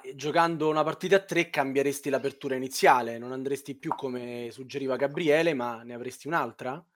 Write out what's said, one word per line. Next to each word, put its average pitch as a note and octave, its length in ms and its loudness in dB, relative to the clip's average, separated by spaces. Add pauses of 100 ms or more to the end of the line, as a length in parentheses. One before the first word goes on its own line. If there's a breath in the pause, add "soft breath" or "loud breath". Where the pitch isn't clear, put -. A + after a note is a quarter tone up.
(160)
giocando D#3 540 2
una D#3 140 2
partita E3 340 2
a - 20 2
tre E3+ 300 0
cambieresti C3+ 600 0
l'apertura C3 460 -2
iniziale, B2+ 600 4
non B2 160 -8
andresti C3+ 420 -6
più D3 180 -6
come A#2+ 580 -6
suggeriva C3 440 -6
Gabriele, D3+ 580 2
ma A#2+ 300 -4
ne A#2+ 100 -14
avresti B2 340 -12
un'altra? C3+ 540 -4 (140)